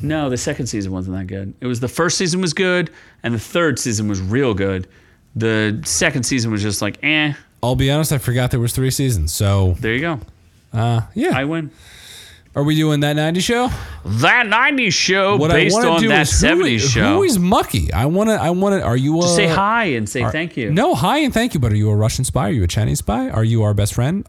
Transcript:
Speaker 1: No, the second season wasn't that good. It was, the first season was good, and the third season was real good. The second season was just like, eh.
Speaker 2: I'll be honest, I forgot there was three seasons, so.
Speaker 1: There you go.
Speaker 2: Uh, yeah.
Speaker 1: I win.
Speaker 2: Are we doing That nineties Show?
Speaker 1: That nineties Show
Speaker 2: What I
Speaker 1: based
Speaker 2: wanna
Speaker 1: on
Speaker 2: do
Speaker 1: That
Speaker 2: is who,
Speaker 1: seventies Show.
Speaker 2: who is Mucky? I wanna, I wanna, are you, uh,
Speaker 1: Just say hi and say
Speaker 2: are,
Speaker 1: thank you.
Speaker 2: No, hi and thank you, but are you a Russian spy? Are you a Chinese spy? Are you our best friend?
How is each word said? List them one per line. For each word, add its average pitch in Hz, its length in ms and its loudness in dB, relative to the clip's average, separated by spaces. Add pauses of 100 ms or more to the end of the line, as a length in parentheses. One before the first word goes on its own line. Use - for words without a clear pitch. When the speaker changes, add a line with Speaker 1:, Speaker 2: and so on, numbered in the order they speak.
Speaker 1:
No, 151 260 -4
the 123 80 -4
second 139 300 -6
season 98 240 -6
wasn't 92 260 -6
that 95 80 -8
good. 98 340 -10
It 127 60 -10
was, 123 140 -4
the 123 80 -4
first 165 320 -2
season 185 200 -2
was 175 140 -2
good, 180 380 -2 (320)
and 117 100 -4
the 110 60 -2
third 160 400 0
season 107 280 -2
was 95 140 -2
real 117 320 0
good. 95 340 -2 (480)
The 110 500 0
second 135 380 -2
season 117 280 -2
was 104 100 -2
just 107 220 -4
like, 101 200 -6
eh. 151 300 0 (300)
Speaker 2:
I'll 127 120 0
be 135 140 0
honest, 151 240 0
I 131 60 0
forgot 123 320 0
there 131 80 0
was 117 140 -2
three 131 180 0
seasons, 110 420 0
so. 98 460 2
Speaker 1:
There 110 140 -2
you 131 80 0
go. 160 180 -4 (520)
Speaker 2:
Uh, 117 300 0 (140)
yeah. 311 200 0
Speaker 1:
I 135 100 0
win. 160 260 -4 (840)
Speaker 2:
Are 139 80 0
we 151 120 2
doing 156 260 2
That 147 160 0
nineties 165 260 0
Show? 240 260 0 (360)
Speaker 1:
That 185 420 2
nineties 240 460 2
Show 190 420 2
Speaker 2:
What 156 160 2
I - 40 4
Speaker 1:
based 156 180 4
Speaker 2:
wanna 233 160 4
Speaker 1:
on 165 120 4
Speaker 2:
do 226 60 2
Speaker 1:
That 151 140 4
Speaker 2:
is 147 100 0
who, - 60 2
Speaker 1:
seventies 208 520 2
Show. 107 280 2
Speaker 2:
who 403 60 4
is 285 140 2
Mucky? 180 540 0
I 110 140 0
wanna, 202 300 2
I 160 160 0
wanna, 190 280 2
are 117 160 0
you, 147 240 2
uh, 175 40 2
Speaker 1:
Just 175 120 2
say 196 120 4
hi 202 400 2
and 113 200 -2
say 127 140 -4
Speaker 2:
are, 113 100 0
Speaker 1:
thank 160 240 -4
you. - 160 -2
Speaker 2:
No, 269 240 2
hi 190 220 0
and 294 160 0
thank 233 200 0
you, 160 60 -2
but 117 140 2
are - 20 2
you 107 140 2
a 104 80 2
Russian 117 260 0
spy? 135 240 -2
Are 202 40 0
you 110 120 0
a 87 40 2
Chinese 127 320 0
spy? 247 300 -2
Are 110 140 0
you 113 200 2
our 104 100 2
best 101 200 0
friend? 156 360 -2